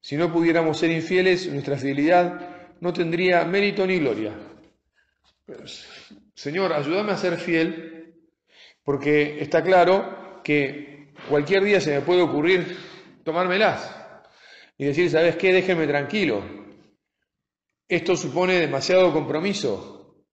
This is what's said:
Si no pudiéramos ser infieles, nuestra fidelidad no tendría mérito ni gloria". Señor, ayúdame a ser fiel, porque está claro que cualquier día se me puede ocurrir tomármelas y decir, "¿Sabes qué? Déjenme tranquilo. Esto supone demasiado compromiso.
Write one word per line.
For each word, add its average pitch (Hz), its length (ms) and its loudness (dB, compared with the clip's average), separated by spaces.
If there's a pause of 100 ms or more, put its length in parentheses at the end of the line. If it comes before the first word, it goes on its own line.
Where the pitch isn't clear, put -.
Si - 160 -8
no 160 160 0
pudiéramos 165 460 2
ser 165 120 2
infieles, 180 600 0
nuestra 143 260 -4
fidelidad 151 1040 0
no 175 120 -4
tendría 170 520 0
mérito 196 420 0
ni 185 120 0
gloria". 110 340 -2 (2000)
Señor, 170 380 -4
ayúdame 165 400 -2
a 175 40 -2
ser 175 200 -2
fiel, - 760 -4 (720)
porque 147 560 0
está 156 220 0
claro 185 800 2
que - 680 -4 (160)
cualquier 147 340 2
día 202 180 4
se 143 140 -2
me 139 60 0
puede 175 220 2
ocurrir 160 540 0 (460)
tomármelas 180 720 0 (840)
y 139 80 -2
decir, 151 240 0
"¿Sabes 160 260 2
qué? 185 160 2
Déjenme 180 340 2
tranquilo. 143 560 -2 (1400)
Esto 175 300 0
supone 175 420 0
demasiado 165 540 4
compromiso. 147 1200 -4